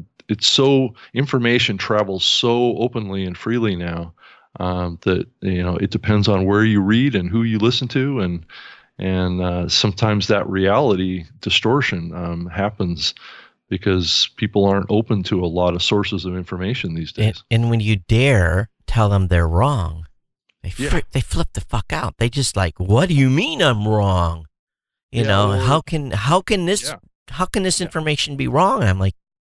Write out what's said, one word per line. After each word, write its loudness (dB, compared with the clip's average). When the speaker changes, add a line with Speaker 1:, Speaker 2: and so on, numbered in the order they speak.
Speaker 1:
it's -2
so, 4
information 0
travels -2
so 2
openly -4
and -6
freely 0
now, -6
um, -4
that, 0
you -2
know, -2
it -2
depends 2
on 2
where 2
you 4
read 2
and -2
who 0
you 0
listen 0
to, -2
and, -4
and, -2
uh, -2
sometimes 0
that 2
reality 0
distortion, -2
um, -6
happens -4
because 0
people 0
aren't 2
open 0
to -2
a 0
lot 0
of -2
sources 0
of -6
information -6
these -8
Speaker 2:
And, 2
Speaker 1:
days. -14
Speaker 2:
and 2
when 2
you 2
dare 4
tell 4
them 2
they're 4
wrong, 0
they -10
Speaker 1:
Yeah. -4
Speaker 2:
fri-, 2
they 0
flip -2
the -6
fuck -4
out. -4
They 0
just -4
like, -2
"What 4
do 2
you 4
mean 0
I'm 2
wrong? 0
You -2
Speaker 1:
Yeah, -2
Speaker 2:
know, 2
Speaker 1:
or 0
Speaker 2:
how 2
can, -6
how 0
can -2
this, -2
Speaker 1:
Yeah. -8
Speaker 2:
how -4
can -4
this -2
Speaker 1:
Yeah. -4
Speaker 2:
information -4
be -4
wrong?" 2
I'm 2
like, 0